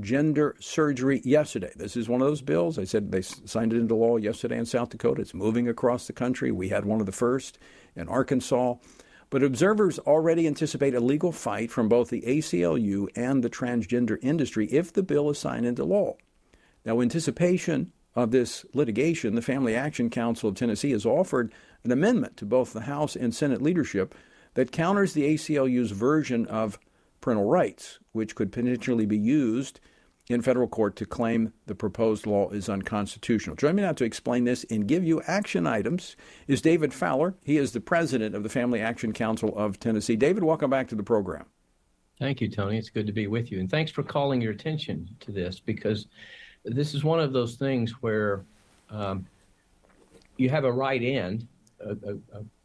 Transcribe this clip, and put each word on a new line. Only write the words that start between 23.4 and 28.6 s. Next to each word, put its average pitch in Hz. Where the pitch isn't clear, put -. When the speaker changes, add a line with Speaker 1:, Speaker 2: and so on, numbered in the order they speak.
Speaker 1:
leadership 135
that 127
counters 190
the 151
A 151
C 147
L 135
U's 123
version 123
of 110
parental 107
rights, 139
which 110
could 101
potentially 120